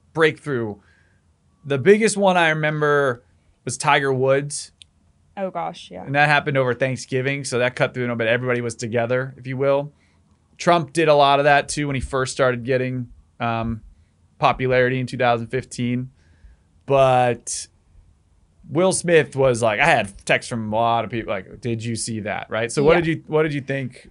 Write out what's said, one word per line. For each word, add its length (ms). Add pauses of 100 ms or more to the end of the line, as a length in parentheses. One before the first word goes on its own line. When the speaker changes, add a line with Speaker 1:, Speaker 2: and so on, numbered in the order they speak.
(120)
Speaker 1:
breakthrough, 640 (880)
the 140
biggest 380
one 220
I 120
remember 720 (440)
was 100
Tiger 380
Woods. 580 (640)
Speaker 2:
Oh, 140
gosh, 400
yeah. 140
Speaker 1:
And 100
that 140
happened 280
over 160
Thanksgiving, 720
so 140
that 180
cut 160
through, 240
but 100
everybody 360
was 120
together, 600
if 100
you 120
will. 340 (640)
Trump 380
did 140
a 60
lot 240
of 60
that, 240
too, 180
when 100
he 40
first 320
started 320
getting, 440 (320)
um, 420 (560)
popularity 600
in 80
two 120
thousand 300
fifteen. 600 (760)
But 800 (1040)
Will 220
Smith 440
was 260
like, 180
I 60
had 380
texts 240
from 240
a 40
lot 280
of 60
people, 220
like, 280
"Did 240
you 120
see 240
that?" 280
Right? 240
So 100
what 120
Speaker 2:
Yeah. 80
Speaker 1:
did 40
you, 200
what 160
did 120
you 60
think? 500